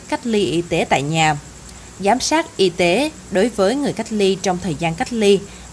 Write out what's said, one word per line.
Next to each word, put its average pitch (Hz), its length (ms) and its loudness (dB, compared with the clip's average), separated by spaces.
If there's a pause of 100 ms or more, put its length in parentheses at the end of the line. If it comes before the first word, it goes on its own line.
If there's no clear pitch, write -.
cách 294 140 -2
ly 214 220 0
y 151 160 0
tế 170 280 -2
tại 151 120 2
nhà, 156 360 2 (600)
giám 196 200 2
sát 311 380 -2
y 190 120 4
tế 180 420 2 (200)
đối 190 180 2
với 208 260 2
người 277 180 -2
cách 220 180 -8
ly 196 300 2
trong 185 220 0
thời 175 120 -2
gian 165 200 -2
cách 247 180 -4
ly 202 260 4 (340)